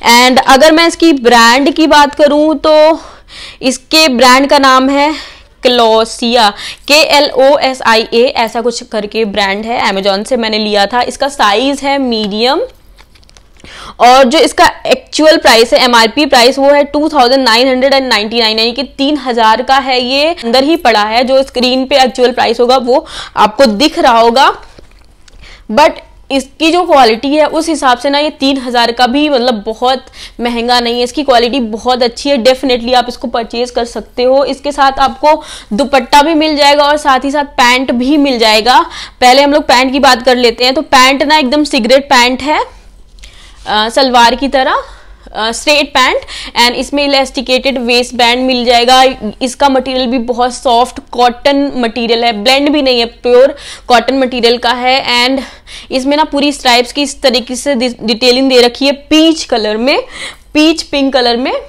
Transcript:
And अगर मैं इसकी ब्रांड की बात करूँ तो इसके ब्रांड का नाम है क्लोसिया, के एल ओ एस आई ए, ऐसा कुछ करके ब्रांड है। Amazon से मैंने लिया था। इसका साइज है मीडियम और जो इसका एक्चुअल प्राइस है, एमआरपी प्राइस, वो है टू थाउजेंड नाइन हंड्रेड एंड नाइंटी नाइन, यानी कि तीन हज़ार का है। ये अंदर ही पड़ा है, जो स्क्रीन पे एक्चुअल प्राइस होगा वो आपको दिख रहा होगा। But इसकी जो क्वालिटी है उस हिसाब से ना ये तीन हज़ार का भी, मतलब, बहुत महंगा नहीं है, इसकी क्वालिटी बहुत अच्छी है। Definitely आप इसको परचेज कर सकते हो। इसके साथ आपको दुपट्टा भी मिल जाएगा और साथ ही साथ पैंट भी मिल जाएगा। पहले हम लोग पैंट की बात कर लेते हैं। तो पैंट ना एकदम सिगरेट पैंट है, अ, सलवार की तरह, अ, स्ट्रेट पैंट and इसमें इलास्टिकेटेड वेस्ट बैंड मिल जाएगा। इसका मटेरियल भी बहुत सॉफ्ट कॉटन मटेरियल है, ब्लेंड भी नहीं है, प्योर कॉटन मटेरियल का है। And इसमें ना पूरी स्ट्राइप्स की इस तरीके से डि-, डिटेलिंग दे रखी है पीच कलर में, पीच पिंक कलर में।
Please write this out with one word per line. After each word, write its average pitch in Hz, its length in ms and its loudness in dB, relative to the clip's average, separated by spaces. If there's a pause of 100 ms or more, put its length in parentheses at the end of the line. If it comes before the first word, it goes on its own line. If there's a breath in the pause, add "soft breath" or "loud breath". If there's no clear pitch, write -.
And 247 380 4
अगर 277 260 4
मैं 330 140 4
इसकी 330 260 2
ब्रांड 240 580 2
की 311 160 0
बात 285 280 4
करूँ 302 420 2
तो 311 440 2 (640 loud breath)
इसके 311 460 0
ब्रांड 254 380 2
का 285 120 2
नाम 262 300 2
है 285 260 0 (480 loud breath)
क्लोसिया, 226 920 0 (360 loud breath)
के 294 120 2
एल 294 300 2
ओ 269 280 2
एस 262 240 -4
आई 226 300 0
ए, 233 240 2
ऐसा 233 240 -4
कुछ 240 220 -6
करके 214 420 -6
ब्रांड 202 400 -4
है। 233 260 -4
Amazon 196 340 -2
से 254 120 -4
मैंने 220 220 -4
लिया 208 280 0
था। 240 160 -2
इसका 262 260 -4
साइज 262 520 -2
है 277 180 -2
मीडियम 233 640 -2 (1400 loud breath)
और 254 240 6
जो 247 140 0
इसका 349 320 2 (160)
एक्चुअल 302 500 2
प्राइस 247 380 2
है, 254 100 2
एमआरपी 240 420 2
प्राइस, 262 320 2
वो 277 120 2
है 285 140 4
टू 294 240 -2
थाउजेंड 269 360 2
नाइन 240 240 2
हंड्रेड 262 260 0
एंड 262 140 -2
नाइंटी 220 320 -2
नाइन, 220 180 -2
यानी 226 140 -2
कि 262 100 -6
तीन 277 340 -4
हज़ार 233 460 0
का 269 160 2
है। 262 240 -2
ये 285 420 -2
अंदर 247 200 0
ही 330 120 0
पड़ा 220 260 0
है, 226 220 0
जो 262 180 2
स्क्रीन 254 440 -2
पे 269 160 2
एक्चुअल 247 280 0
प्राइस 226 300 -2
होगा 247 160 2
वो 254 300 0 (300 loud breath)
आपको 214 300 2
दिख 233 320 0
रहा 262 200 2
होगा। 240 380 2 (1160 loud breath)
But - 180 4 (400)
इसकी 277 420 -4
जो 359 100 0
क्वालिटी 269 460 2
है 294 180 2
उस 320 220 -4
हिसाब 262 300 -2
से 285 120 -4
ना 277 80 -2
ये 302 120 -2
तीन 277 280 -2
हज़ार 240 340 -2
का 247 140 0
भी, 294 220 0
मतलब, 240 380 0
बहुत 247 380 -4 (360 loud breath)
महंगा 240 400 -2
नहीं 240 180 -4
है, 240 60 0
इसकी 269 180 -6
क्वालिटी 247 380 0
बहुत 233 420 -4
अच्छी 247 280 -4
है। 285 60 2
Definitely 247 580 -2
आप 240 140 2
इसको 247 200 -12
परचेज 233 420 -6
कर 240 140 -4
सकते 233 380 -8
हो। 269 220 2
इसके 277 280 -6
साथ 269 200 0
आपको 285 500 0 (300 loud breath)
दुपट्टा 277 500 0
भी 330 120 0
मिल 311 220 0
जाएगा 285 280 2
और 294 120 2
साथ 277 280 0
ही 277 60 -4
साथ 294 140 -2
पैंट 254 480 0
भी 247 240 0
मिल 262 220 2
जाएगा। 226 480 2 (340 loud breath)
पहले 254 220 4
हम 285 100 2
लोग 294 100 2
पैंट 262 300 0
की 277 60 -2
बात 254 240 2
कर 254 140 2
लेते 240 280 0
हैं। 254 100 0
तो 311 80 -2
पैंट 262 400 2
ना 302 140 0
एकदम 302 280 0
सिगरेट 269 400 0
पैंट 254 380 0
है, 349 340 -4 (920 loud breath)
अ, 214 200 -2
सलवार 240 460 2
की 262 140 -4
तरह, 294 340 -2 (500 loud breath)
अ, 220 200 -6
स्ट्रेट 294 360 -2
पैंट 285 300 0 (400 loud breath)
and 240 140 2
इसमें 277 320 -4
इलास्टिकेटेड 262 720 -2
वेस्ट 247 360 -2
बैंड 240 320 0
मिल 247 180 -2
जाएगा। 247 400 4 (380)
इसका 262 260 -2
मटेरियल 262 380 -2
भी 247 120 -2
बहुत 247 360 -4
सॉफ्ट 247 460 -2 (100)
कॉटन 269 680 0
मटेरियल 233 480 -2
है, 233 80 0
ब्लेंड 262 380 0
भी 294 120 0
नहीं 254 160 0
है, 233 80 -2
प्योर 247 500 2 (320 loud breath)
कॉटन 247 300 0
मटेरियल 247 400 -2
का 240 140 -2
है। 247 560 0
And 269 140 -2 (480 loud breath)
इसमें 262 260 -2
ना 311 80 2
पूरी 285 280 -2
स्ट्राइप्स 247 400 -2
की 285 100 -4
इस 277 200 -8
तरीके 240 340 -2
से 285 180 -4
डि-, 240 280 -4
डिटेलिंग 247 460 0
दे 254 120 4
रखी 240 260 0
है 285 60 0
पीच 311 520 0
कलर 214 320 -4
में, 285 260 -2 (520 loud breath)
पीच 320 280 0
पिंक 277 300 -2
कलर 240 240 0
में। 277 160 -4 (160)